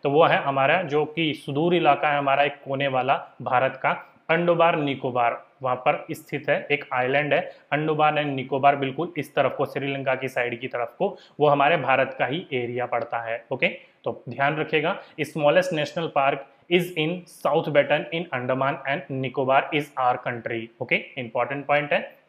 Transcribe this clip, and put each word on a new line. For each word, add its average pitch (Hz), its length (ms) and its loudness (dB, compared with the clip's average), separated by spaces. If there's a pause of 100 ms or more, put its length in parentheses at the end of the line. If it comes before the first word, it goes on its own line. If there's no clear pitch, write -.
तो 147 80 0
वो 156 140 8
है 156 180 4
हमारा 139 420 2
जो 151 220 0
कि 156 300 -2
सुदूर 151 380 0
इलाका 151 360 4
है 143 80 0
हमारा, 139 240 2
एक 147 220 0
कोने 135 240 -2
वाला 131 260 0 (280)
भारत 123 400 0
का, 147 80 2 (400)
अंडोबार 170 480 4
निकोबार, 127 640 -2 (200)
वहाँ 127 160 0
पर 147 340 0
स्थित - 360 -8
है, 151 240 0
एक 143 200 -2
आइलैंड 139 420 0
है 160 60 2 (320)
अंडोबार 151 420 2
and 147 200 -2
निकोबार, 135 420 2
बिल्कुल 131 420 -4
इस - 160 -8
तरफ 135 220 2
को, 139 100 -2
श्रीलंका 135 480 -4
की 127 140 -6
साइड 120 320 -4
की 127 80 -8
तरफ 120 300 -6
को, 190 180 -2 (240)
वो 147 80 6
हमारे 147 300 4
भारत 131 400 2
का 135 80 0
ही 151 260 -6
एरिया 120 340 -4
पड़ता 117 360 -4
है। 117 300 -8
ओके, 135 160 0 (360)
तो 120 240 -6
ध्यान 139 280 0
रखिएगा, 151 420 0 (260)
smallest 165 500 2
national 156 380 -4
park 143 260 2 (320)
is 175 160 4 (100)
in 156 140 0 (180)
South 160 400 0
Baton 147 440 2
in 165 200 -4
Andaman 131 540 -2
and 139 320 -4
Nicobar 131 440 2 (100)
is 147 260 -2
our 123 220 2
country। 117 420 -6 (200)
ओके, 165 220 -2 (140)
इंपॉर्टेंट 127 480 -4
पॉइंट 147 260 0
है 202 100 0 (260)